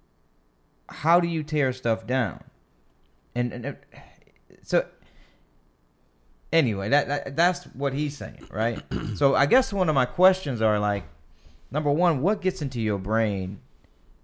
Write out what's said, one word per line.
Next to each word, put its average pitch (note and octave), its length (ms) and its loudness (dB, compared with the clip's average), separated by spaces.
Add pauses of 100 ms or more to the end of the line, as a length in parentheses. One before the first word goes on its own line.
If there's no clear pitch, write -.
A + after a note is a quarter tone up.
(880)
how E3+ 300 2
do E3+ 80 0
you D#3+ 160 -2
tear D3 300 0
stuff A2+ 340 -2
down? A#2+ 360 -2 (880)
And, B2 200 -2
and, A#2 120 -8
uh, C#3 60 -6 (920)
so - 220 2 (1700)
anyway, A2 380 2
that, C#3 180 2
that, C#3+ 280 -6
that's F3 320 0
what C3+ 260 -4
he's D3 240 -2
saying, - 340 -10
right? A2+ 360 -2
<clears throat> G#2+ 280 -4
So C#3 200 4
I B2 100 4
guess A#3 280 2
one F#3 160 0
of D3+ 60 2
my C3 100 2
questions F3 560 2
are, G#2+ 180 4
like, G#2 240 0 (680)
number D3 220 0
one, D#3 300 2
what F3 200 0
gets F3+ 200 -2
into B2+ 200 -4
your G#2+ 160 0
brain G2 640 -2 (640)